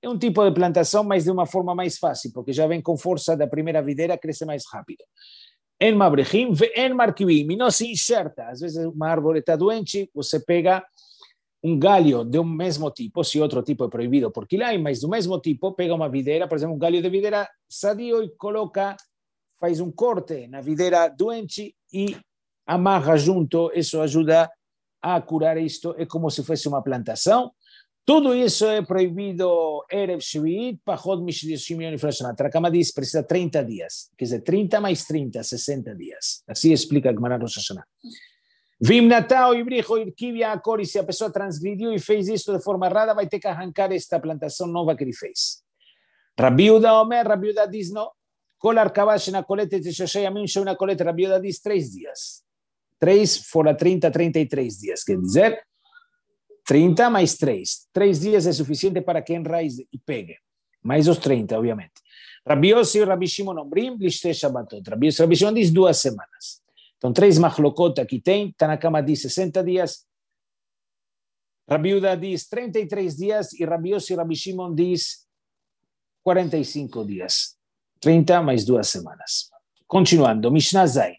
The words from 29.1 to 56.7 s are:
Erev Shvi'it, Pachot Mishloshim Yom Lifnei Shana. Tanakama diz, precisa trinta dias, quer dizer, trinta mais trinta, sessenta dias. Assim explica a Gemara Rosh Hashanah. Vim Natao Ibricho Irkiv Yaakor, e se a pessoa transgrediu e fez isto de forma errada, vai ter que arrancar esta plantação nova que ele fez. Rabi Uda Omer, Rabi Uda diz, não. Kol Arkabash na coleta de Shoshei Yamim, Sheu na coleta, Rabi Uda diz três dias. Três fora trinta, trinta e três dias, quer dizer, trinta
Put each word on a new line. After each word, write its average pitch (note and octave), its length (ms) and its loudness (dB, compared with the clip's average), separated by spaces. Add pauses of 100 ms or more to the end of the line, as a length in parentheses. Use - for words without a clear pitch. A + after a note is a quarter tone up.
Erev F3+ 300 -4
Shvi'it, F3 640 -4
Pachot F3+ 380 -4
Mishloshim E3 600 -8
Yom E3 100 -6
Lifnei D3 200 -4
Shana. B2 240 -8
Tanakama D#3+ 340 0
diz, E3+ 220 2
precisa C#3 320 -4
trinta E3 400 -2
dias, G#2+ 540 -12
quer C3 80 -6
dizer, A#2 160 -4
trinta G3+ 400 0
mais F#3 240 -2
trinta, C#3 360 -6
sessenta A#2+ 540 -8
dias. - 500 -10
Assim - 280 2
explica C#3 360 2
a A#2+ 40 2
Gemara A#2+ 240 -2
Rosh A#2 180 -6
Hashanah. - 300 -10 (960)
Vim A#3 260 6
Natao B3 480 6
Ibricho A#3 420 -2
Irkiv A3 380 -8
Yaakor, A3 460 -2
e F#3+ 40 -4
se G3+ 140 -4
a F#3+ 60 -2
pessoa F#3+ 260 -6
transgrediu G3 600 -6
e G3+ 60 -2
fez G#3 280 -2
isto G#3 240 -4
de F#3+ 100 -2
forma F#3 260 -2
errada, G#3+ 260 0
vai G3+ 120 -2
ter F3+ 140 -6
que G#3 80 -6
arrancar F#3 460 -4
esta E3 260 -4
plantação D#3 480 -8
nova E3+ 300 -2
que C#3+ 80 -6
ele B2 80 -8
fez. - 500 -8 (720)
Rabi C3 340 6
Uda A3 300 8
Omer, A#3 240 2
Rabi G#3 260 0
Uda G#3 140 2
diz, G3 240 -8
não. G#3+ 220 -8 (460)
Kol A3+ 200 2
Arkabash G#3 520 4
na F#3+ 140 -4
coleta G3 360 -2
de E3 140 -6
Shoshei F#3 300 -4
Yamim, G3+ 220 -4
Sheu G3 200 -2
na F#3+ 100 -2
coleta, F#3+ 300 -2
Rabi E3+ 220 0
Uda F#3+ 120 2
diz F#3+ 220 -6
três F3 300 -2
dias. - 520 -16 (560)
Três G3+ 380 6
fora D#3 360 2
trinta, E3 380 2
trinta E3 280 0
e D3+ 60 2
três A#2+ 320 -4
dias, G2 260 -8
quer G2 140 -2
dizer, G2+ 440 4 (1040)
trinta E3+ 440 6